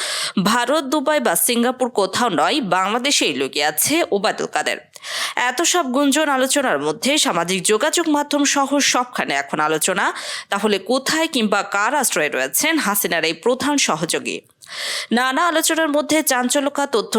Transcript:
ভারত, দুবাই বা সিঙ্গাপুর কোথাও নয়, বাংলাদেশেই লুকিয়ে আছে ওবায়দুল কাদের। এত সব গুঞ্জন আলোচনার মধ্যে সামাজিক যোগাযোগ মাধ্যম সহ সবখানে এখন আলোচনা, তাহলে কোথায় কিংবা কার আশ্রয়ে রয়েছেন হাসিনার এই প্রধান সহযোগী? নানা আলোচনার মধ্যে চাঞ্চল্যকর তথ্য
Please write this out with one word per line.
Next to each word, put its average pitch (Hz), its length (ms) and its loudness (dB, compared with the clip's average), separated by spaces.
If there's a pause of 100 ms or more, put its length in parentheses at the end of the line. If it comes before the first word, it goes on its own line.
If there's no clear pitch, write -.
(460)
ভারত, 240 460 2
দুবাই 302 360 2
বা 175 60 2 (120)
সিঙ্গাপুর 247 420 0 (120)
কোথাও 202 300 0 (100)
নয়, 180 180 2 (180)
বাংলাদেশেই 220 600 0
লুকিয়ে 139 320 0
আছে - 260 0 (160)
ওবায়দুল 190 420 0
কাদের। 147 240 -2 (720)
এত 254 100 -2 (120)
সব 349 140 2 (100)
গুঞ্জন 285 340 2
আলোচনার 262 560 2
মধ্যে 151 320 -2
সামাজিক 185 420 0 (120)
যোগাযোগ 294 380 2
মাধ্যম 294 360 0
সহ 269 240 0 (240)
সবখানে 247 400 -2 (100)
এখন 156 240 -4
আলোচনা, 180 380 0 (440)
তাহলে 202 280 2 (140)
কোথায় 302 360 0
কিংবা 214 320 0 (140)
কার 208 220 0
আশ্রয়ে 165 400 0
রয়েছেন 135 420 0
হাসিনার 190 480 0
এই 160 160 -2
প্রধান 254 340 0 (120)
সহযোগী? 156 520 -2 (720)
নানা 262 360 2
আলোচনার 320 480 0
মধ্যে 294 280 2
চাঞ্চল্যকর 277 680 0
তথ্য 208 280 0